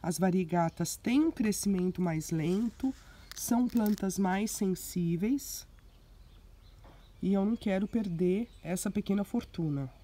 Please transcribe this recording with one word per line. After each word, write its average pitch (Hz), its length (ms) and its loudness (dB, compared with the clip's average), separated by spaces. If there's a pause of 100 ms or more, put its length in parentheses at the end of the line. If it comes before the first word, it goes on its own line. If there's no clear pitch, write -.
As 170 140 -2
variegatas 175 760 2
têm 247 240 2
um 311 120 4
crescimento 190 680 0
mais 160 300 0
lento, 190 640 0 (420)
são 247 320 2
plantas 208 520 0
mais 196 320 0
sensíveis. 185 1120 -2 (1600)
E 185 100 2
eu 196 100 2
não 220 120 2
quero 196 320 -2
perder 190 600 0 (140)
essa 180 300 -4
pequena 202 320 0
fortuna. 151 680 -4 (120)